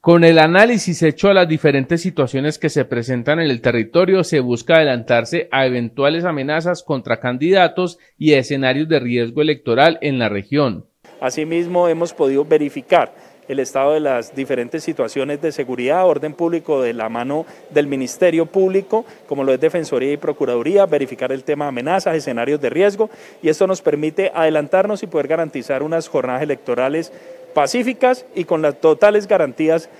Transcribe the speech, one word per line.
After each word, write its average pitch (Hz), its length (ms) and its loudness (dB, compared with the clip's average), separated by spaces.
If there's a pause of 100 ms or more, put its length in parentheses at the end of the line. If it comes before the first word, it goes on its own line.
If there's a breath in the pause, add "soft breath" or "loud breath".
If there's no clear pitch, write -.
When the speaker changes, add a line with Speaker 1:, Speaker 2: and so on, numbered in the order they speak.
Speaker 1:
Con 170 240 6
el 165 120 8
análisis 180 640 4
hecho 165 280 2
a 196 40 4
las 185 140 4
diferentes 151 540 0
situaciones 147 580 -2
que 156 100 -2
se 147 140 0
presentan 123 560 -2
en 160 100 0
el 117 120 -2
territorio, 165 640 2
se 156 160 0
busca 120 340 0
adelantarse 127 760 0
a 135 140 0
eventuales 131 600 -2
amenazas 160 580 -4
contra 123 380 -4
candidatos 170 800 0 (180 soft breath)
y 151 160 2
escenarios 135 560 0
de 156 100 2
riesgo 120 420 -2
electoral 147 600 2
en 135 180 -2
la 113 80 0
región. 104 600 -2 (340)
Speaker 2:
Asimismo, 170 680 -2
hemos 165 260 -2
podido 139 300 0
verificar 151 680 0 (340 soft breath)
el 135 120 -6
estado 139 340 0
de 156 60 2
las 131 340 -4
diferentes 131 480 -6
situaciones 143 600 -4
de 160 100 -2
seguridad, 135 560 -2
orden 151 260 0
público 165 480 -2
de 117 120 -2
la 113 160 -6
mano 131 360 -6 (240 loud breath)
del 147 160 0
Ministerio 151 600 0
Público, 190 580 0 (240 loud breath)
como 139 160 -4
lo 135 100 2
es 127 60 0
Defensoría 147 540 -2
y 143 40 -4
Procuraduría, 143 680 0
verificar 135 480 -4
el 135 100 -10
tema 147 220 -4
de 143 40 -4
amenazas, 160 460 -2
escenarios 143 460 -4
de 127 80 -2
riesgo, 196 400 0 (340 loud breath)
y 160 60 2
esto 185 180 2
nos 185 140 -4
permite 156 520 -2
adelantarnos 165 720 0
y 208 40 -12
poder 147 200 -4
garantizar 143 560 -4
unas 160 240 -4
jornadas 127 360 -4
electorales 139 680 -4 (420 loud breath)
pacíficas 247 800 0
y 175 120 -6
con 160 160 0
las 143 180 0
totales 202 480 4
garantías 160 640 0 (100)